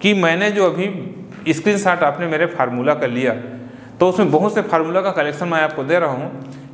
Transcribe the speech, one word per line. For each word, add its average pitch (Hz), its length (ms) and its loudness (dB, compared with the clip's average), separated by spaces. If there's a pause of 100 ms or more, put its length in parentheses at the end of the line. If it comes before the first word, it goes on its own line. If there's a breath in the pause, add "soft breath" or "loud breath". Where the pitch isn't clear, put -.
कि 208 140 4
मैंने 180 360 2
जो 202 140 4
अभी 170 880 -4
screenshot 190 500 2
आपने 175 240 0
मेरे 160 200 0
formula 123 480 0
का 139 120 -2
लिया, 123 260 0 (640 loud breath)
तो 180 100 6
उसमें 180 220 2
बहुत 185 240 2
से 214 80 2
formula 165 380 0
का 190 100 0
collection 151 360 -2
मैं 165 140 0
आपको 151 220 -2
दे 160 160 2
रहा 156 120 2
हूं, 131 180 -6 (440 loud breath)